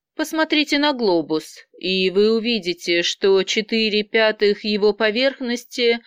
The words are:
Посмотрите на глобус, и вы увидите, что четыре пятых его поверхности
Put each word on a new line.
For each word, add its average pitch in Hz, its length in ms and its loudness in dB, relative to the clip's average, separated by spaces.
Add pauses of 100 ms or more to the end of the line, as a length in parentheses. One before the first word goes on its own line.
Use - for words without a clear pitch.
(180)
Посмотрите 311 600 -2
на 294 140 0
глобус, 170 640 -2 (240)
и 185 300 0
вы 208 260 2
увидите, 180 680 -2
что 196 420 2
четыре 214 600 -2
пятых 214 640 0
его 208 260 0
поверхности 240 1160 -2